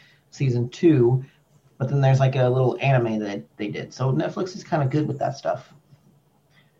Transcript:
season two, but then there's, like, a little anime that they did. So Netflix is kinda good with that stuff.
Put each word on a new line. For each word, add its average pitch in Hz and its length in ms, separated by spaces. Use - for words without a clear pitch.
season 123 380
two, 131 560
but 131 100
then 139 120
there's, 135 200
like, 131 160
a 127 120
little 123 320
anime 120 400
that 104 240
they 104 120
did. - 240
So 135 200
Netflix 175 420
is 180 80
kinda 151 240
good 151 220
with 131 100
that - 180
stuff. - 360